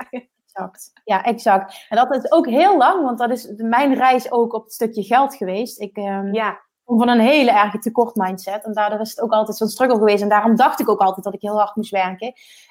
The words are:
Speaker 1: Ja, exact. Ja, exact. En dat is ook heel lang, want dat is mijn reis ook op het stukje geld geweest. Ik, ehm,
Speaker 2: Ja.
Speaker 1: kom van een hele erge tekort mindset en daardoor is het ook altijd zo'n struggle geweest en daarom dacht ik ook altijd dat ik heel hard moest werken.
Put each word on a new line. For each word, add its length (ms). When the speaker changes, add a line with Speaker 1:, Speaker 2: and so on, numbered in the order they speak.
Speaker 1:
Ja, 100
exact. 460
Ja, 200
exact. 640
En 80
dat 180
is 180
ook 140
heel 300
lang, 280
want 140
dat 120
is 260
mijn 380
reis 360
ook 220
op 120
het 80
stukje 300
geld 340
geweest. 440
Ik, 160
ehm, 380
Speaker 2:
Ja. 260
Speaker 1:
kom 140
van 100
een 120
hele 300
erge 280
tekort 380
mindset 480
en 80
daardoor 280
is 100
het 100
ook 120
altijd 240
zo'n 120
struggle 300
geweest 240
en 60
daarom 280
dacht 240
ik 80
ook 120
altijd 240
dat 100
ik 60
heel 180
hard 180
moest 140
werken. 420